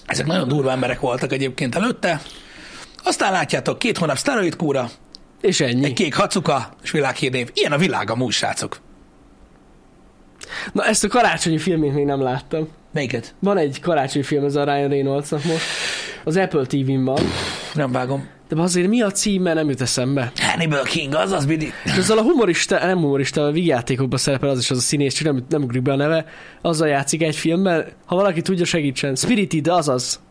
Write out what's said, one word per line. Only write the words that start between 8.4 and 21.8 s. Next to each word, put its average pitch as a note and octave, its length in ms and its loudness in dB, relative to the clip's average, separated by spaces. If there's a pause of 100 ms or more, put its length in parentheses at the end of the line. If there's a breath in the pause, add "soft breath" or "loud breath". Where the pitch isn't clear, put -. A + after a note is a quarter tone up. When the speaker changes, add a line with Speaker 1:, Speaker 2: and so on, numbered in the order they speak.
Speaker 2:
Na, G3+ 120 0
ezt G#3+ 180 2
a G#3+ 40 0
karácsonyi F3 500 2
filmét D#3 360 0
még C#3+ 120 2
nem C#3 160 0
láttam. C3+ 460 -2 (260)
Speaker 1:
Melyiket? C3 460 -4
Speaker 2:
Van G3+ 180 2
egy C#3+ 220 0
karácsonyi C#3+ 440 0
film, C#3+ 220 0
ez C#3+ 100 0
a C#3+ 80 2
Ryan C#3+ 260 2
Reynoldsnak C#3 540 0
most. E3 220 0 (580 loud breath)
Az D#3+ 140 0
Apple F3+ 280 2
T - 60 -6
V-n C3+ 320 2
van. C3 180 2 (520)
Speaker 1:
Nem C#3 180 -2
vágom. C3 360 -2 (200)
Speaker 2:
De D#3 140 0
azért F3+ 260 2
mi A#3 140 2
a G3+ 100 0
címe, F#3 420 0
nem D#3 160 2
jut C3 120 -2
eszembe. B2+ 540 0
Speaker 1:
Hannibal D3+ 480 0
King, C#3+ 320 -2
azaz, F3 300 0
Bidi. D#3 280 0 (120)